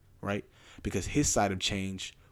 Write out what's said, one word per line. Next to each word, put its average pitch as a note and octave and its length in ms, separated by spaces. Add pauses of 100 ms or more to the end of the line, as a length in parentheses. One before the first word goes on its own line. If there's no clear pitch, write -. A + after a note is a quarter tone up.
(220)
right? G2+ 240 (360)
Because - 260
his C#3+ 200
side G#2 240
of F#2 80
change G2 560 (160)